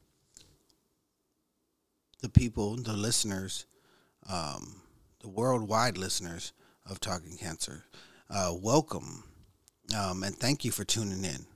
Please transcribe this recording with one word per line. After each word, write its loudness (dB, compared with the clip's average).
the -6
people, 6
the -4
listeners, 0
um, -6
the -14
worldwide 2
listeners -4
of -8
Talking -6
Cancer. -8
Uh, 0
welcome, 2
um, 0
and -2
thank 0
you 0
for -2
tuning 0
in. -6